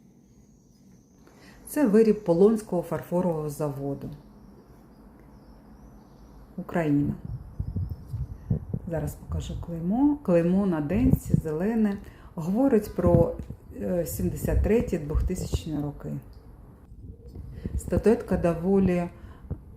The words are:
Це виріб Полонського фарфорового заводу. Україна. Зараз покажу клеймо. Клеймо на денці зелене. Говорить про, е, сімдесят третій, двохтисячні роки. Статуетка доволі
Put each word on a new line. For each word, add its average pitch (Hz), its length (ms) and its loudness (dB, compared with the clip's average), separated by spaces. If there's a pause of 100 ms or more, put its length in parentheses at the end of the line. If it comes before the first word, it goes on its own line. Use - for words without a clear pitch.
(1700)
Це 302 200 2
виріб 214 360 6
Полонського 185 580 4
фарфорового 160 680 -2
заводу. 139 600 -6 (2500)
Україна. 147 560 0 (1800)
Зараз 151 260 -4
покажу - 460 -8
клеймо. 208 640 0
Клеймо 175 420 4
на 165 160 0
денці 196 640 2
зелене. 202 540 0 (380)
Говорить 208 600 2
про, 170 400 4 (460)
е, 185 240 -2
сімдесят - 580 0
третій, 226 340 2
двохтисячні 156 840 -2
роки. 147 300 -8 (1700)
Статуетка - 640 2
доволі 175 720 2 (680)